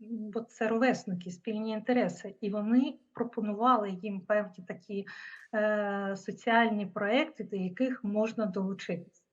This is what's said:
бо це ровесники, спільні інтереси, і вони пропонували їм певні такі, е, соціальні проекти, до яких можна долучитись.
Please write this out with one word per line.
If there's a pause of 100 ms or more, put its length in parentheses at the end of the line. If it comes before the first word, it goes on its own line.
бо
це
ровесники,
спільні
інтереси,
і
вони (140)
пропонували
їм
певні
такі, (480)
е,
соціальні
проекти,
до
яких
можна
долучитись.